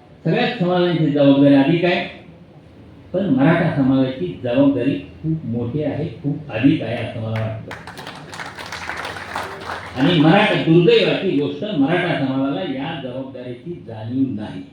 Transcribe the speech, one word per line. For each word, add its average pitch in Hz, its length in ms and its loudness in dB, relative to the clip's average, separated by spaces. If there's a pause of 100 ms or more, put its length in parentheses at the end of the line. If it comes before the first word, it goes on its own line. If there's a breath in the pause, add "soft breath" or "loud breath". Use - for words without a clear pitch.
(260)
सगळ्याच 220 340 0
समाजांची 175 460 2
जबाबदारी 139 500 6
अधिक 165 300 4
आहे, - 400 -2 (880)
पण 196 120 -2
मराठा 160 500 4
समाजाची 131 680 0
जबाबदारी 139 520 2
खूप - 500 -6
मोठी 120 380 -4
आहे, 147 260 -4 (140)
खूप - 280 -6
अधिक 139 300 2
आहे - 220 -6
असं 110 160 -8
मला 110 220 -4
वाटतं. 110 340 -8 (2250)
आणि 156 200 4
मराठा, 196 340 6
दुर्दैवाची 175 840 4
गोष्ट, - 240 -4
मराठा 170 640 0
समाजाला 135 360 -2
या 139 420 -6
जबाबदारीची 127 840 -12
जाणीव 117 420 -4
नाही. 104 320 -8 (120)